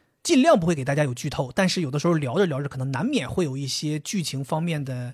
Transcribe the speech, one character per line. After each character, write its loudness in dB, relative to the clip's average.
尽 6
量 8
不 0
会 4
给 -2
大 0
家 4
有 0
剧 -6
透， -6
但 2
是 0
有 -2
的 0
时 0
候 4
聊 -2
着 4
聊 -2
着， -4
可 -8
能 -2
难 0
免 0
会 0
有 -4
一 -6
些 -2
剧 -4
情 -4
方 -2
面 -2
的 -8